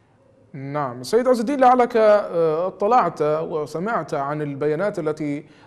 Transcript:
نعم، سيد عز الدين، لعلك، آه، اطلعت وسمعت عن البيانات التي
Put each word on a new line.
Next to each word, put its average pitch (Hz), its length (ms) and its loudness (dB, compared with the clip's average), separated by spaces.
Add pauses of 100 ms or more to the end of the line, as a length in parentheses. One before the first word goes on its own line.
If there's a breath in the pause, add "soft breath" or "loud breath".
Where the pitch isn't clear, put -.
(540 soft breath)
نعم، 135 500 -6
سيد 240 240 0
عز 254 120 2
الدين، 262 200 -2
لعلك، 247 380 6
آه، 180 720 2
اطلعت 202 540 0
وسمعت 160 920 -4
عن 147 280 -4
البيانات 151 580 -4
التي 151 460 -6 (220 loud breath)